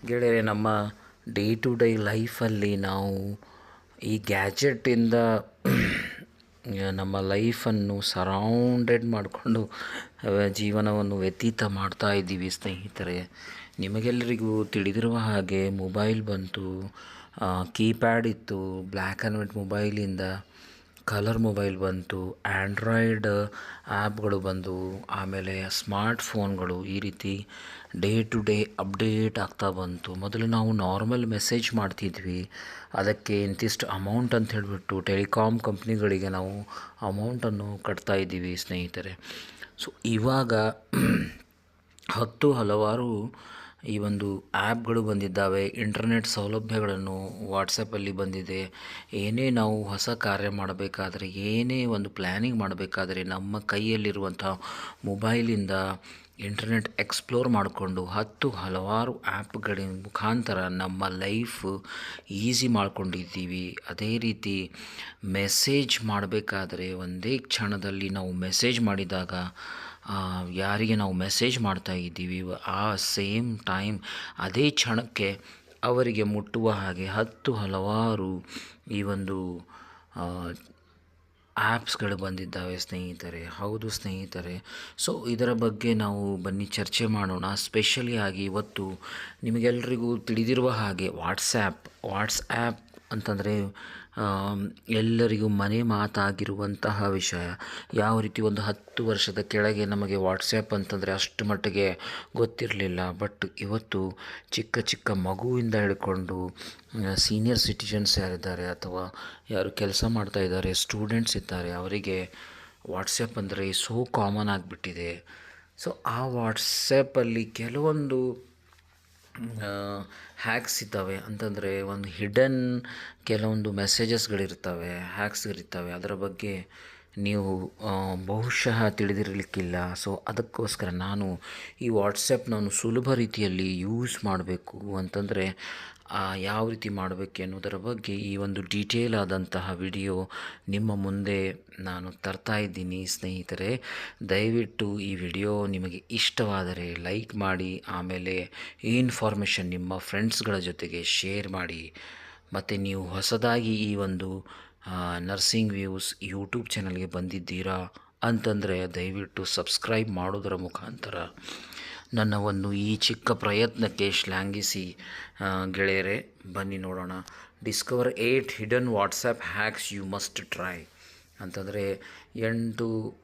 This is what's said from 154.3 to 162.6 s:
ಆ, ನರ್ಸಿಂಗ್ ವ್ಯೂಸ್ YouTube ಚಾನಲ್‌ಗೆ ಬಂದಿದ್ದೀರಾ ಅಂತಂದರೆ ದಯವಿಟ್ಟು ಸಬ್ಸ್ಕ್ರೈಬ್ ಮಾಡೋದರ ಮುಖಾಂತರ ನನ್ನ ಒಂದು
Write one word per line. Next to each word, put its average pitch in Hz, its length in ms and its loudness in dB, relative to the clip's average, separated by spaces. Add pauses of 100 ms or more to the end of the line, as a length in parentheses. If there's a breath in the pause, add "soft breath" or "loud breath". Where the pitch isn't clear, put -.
ಆ, 90 320 -2
ನರ್ಸಿಂಗ್ 101 540 2
ವ್ಯೂಸ್ 95 520 -4
YouTube 98 460 -4
ಚಾನಲ್‌ಗೆ 92 360 -2
ಬಂದಿದ್ದೀರಾ 92 840 -4 (300 loud breath)
ಅಂತಂದರೆ 101 720 0
ದಯವಿಟ್ಟು 95 500 -6
ಸಬ್ಸ್ಕ್ರೈಬ್ 110 640 0
ಮಾಡೋದರ 95 440 -2
ಮುಖಾಂತರ - 600 -8 (1000 loud breath)
ನನ್ನ 107 200 4
ಒಂದು 101 380 2